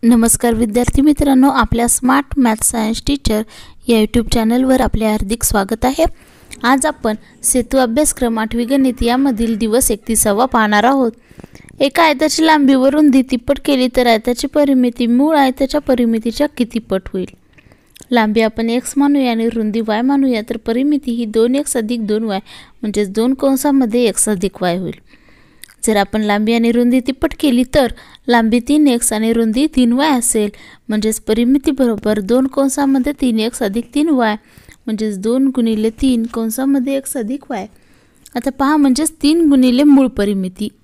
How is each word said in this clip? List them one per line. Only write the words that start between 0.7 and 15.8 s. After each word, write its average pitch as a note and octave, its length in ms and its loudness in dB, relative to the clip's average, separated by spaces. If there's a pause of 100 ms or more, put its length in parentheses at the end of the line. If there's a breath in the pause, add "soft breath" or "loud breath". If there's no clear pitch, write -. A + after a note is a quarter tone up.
मित्रांनो, C#4 480 4
आपल्या A#3+ 380 0
स्मार्ट B3+ 380 0 (120)
मॅथ A3+ 260 0
सायन्स A3+ 440 -4
टीचर A#3 340 -2 (460 loud breath)
या A3+ 140 4
YouTube A3 320 0
चॅनलवर B3+ 480 2
आपले A3 240 -2
हार्दिक G#3+ 380 -2
स्वागत G#3 420 -2
आहे. C#4+ 200 0 (580 loud breath)
आज B3+ 220 2
आपण D4 300 -4 (280 soft breath)
सेतू B3 340 -2
अभ्यासक्रम A#3+ 640 0
आठवी A#3 260 -4
गणित C4 360 0
यामधील A#3 560 0
दिवस A3+ 340 0
एकतिसावा G#3+ 540 -2
पाहणार G#3+ 380 2
आहोत. B3+ 280 2 (680 loud breath)
एका C#4+ 240 2
आयताची D#4 420 0
लांबी D4 280 4
व C4 120 2
रुंदी C4+ 360 4
तिप्पट C4 440 -2
केली B3+ 300 0
तर B3 120 2
आयताची A#3 400 0
परिमिती B3+ 600 0
मूळ C#4 280 2
आयताच्या C#4 460 0